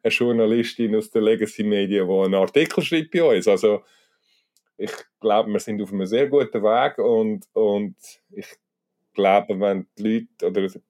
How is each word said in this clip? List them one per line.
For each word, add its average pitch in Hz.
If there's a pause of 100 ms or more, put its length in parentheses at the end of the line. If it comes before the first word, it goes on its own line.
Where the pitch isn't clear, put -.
eine 110
Journalistin 117
aus 107
der 113
Legacy-Medien, 104
die 95
einen 95
Artikel 143
schreibt 160
bei 170
uns. 110
Also 101 (920)
ich 104 (280)
glaube, 107
wir 101
sind 107
auf 98
einem 95
sehr 123
guten 131
Weg 117
und, 110
und 101 (340)
ich 196 (640)
glaube, 98
wenn 98 (120)
die 104
Leute 110
oder 95
die -